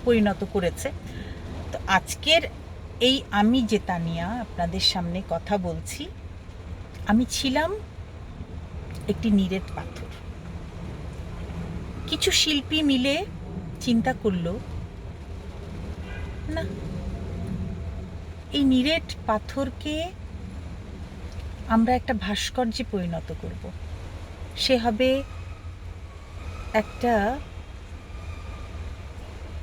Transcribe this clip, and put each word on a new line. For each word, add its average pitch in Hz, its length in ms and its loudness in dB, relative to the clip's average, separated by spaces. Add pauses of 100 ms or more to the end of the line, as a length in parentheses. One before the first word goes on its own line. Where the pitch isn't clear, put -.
পরিণত 208 480 6
করেছে। 196 400 0 (800)
তো - 140 -4
আজকের 294 560 6 (580)
এই 262 300 8
আমি 233 320 8
যে 208 240 4
তানিয়া 170 540 0
আপনাদের 180 400 -2
সামনে 180 500 2
কথা 170 280 2
বলছি, 180 500 -2 (1000)
আমি 226 240 6
ছিলাম 294 440 2 (1300)
একটি 214 220 0
নিরেট 190 320 4 (140)
পাথর। - 300 -8 (2000)
কিছু 320 240 2
শিল্পী 311 520 4
মিলে 277 420 4 (560)
চিন্তা 247 420 4
করল, 185 360 2 (1900)
"না, - 160 0 (1900)
এই 285 120 6
নিরেট 269 500 6 (120)
পাথরকে 277 840 0 (1600)
আমরা 226 260 8
একটা 254 200 2
ভাস্কর্যে 226 760 0
পরিণত 170 500 -2
করব, - 280 -6 (840)
সে 262 220 6
হবে 254 440 6 (1500)
একটা 220 640 4 (2250)